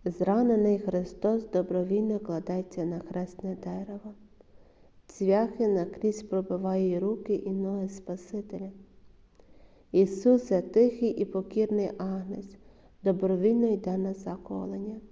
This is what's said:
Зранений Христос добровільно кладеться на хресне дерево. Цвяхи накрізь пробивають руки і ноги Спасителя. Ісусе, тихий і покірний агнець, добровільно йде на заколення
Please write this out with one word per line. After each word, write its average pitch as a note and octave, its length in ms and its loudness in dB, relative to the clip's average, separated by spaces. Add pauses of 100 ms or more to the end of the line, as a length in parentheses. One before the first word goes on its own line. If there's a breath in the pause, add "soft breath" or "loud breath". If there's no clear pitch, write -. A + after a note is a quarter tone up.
Зранений G#3 720 4
Христос G3+ 720 0
добровільно F#3+ 680 2
кладеться F3+ 680 -4
на E3+ 140 -4
хресне F3+ 680 -8
дерево. G3+ 500 -10 (920 soft breath)
Цвяхи G#3+ 640 2
накрізь G#3 540 0
пробивають F#3+ 800 0
руки G#3 320 -2
і G3 160 -4
ноги F#3+ 380 -2
Спасителя. G3 840 -10 (1200 soft breath)
Ісусе, G3 720 4
тихий A#3 480 2
і - 140 -2
покірний G3+ 760 -2
агнець, F#3+ 580 -8 (480 soft breath)
добровільно F#3+ 600 4
йде F#3+ 300 0
на F#3+ 180 -2
заколення G3 840 -8 (160)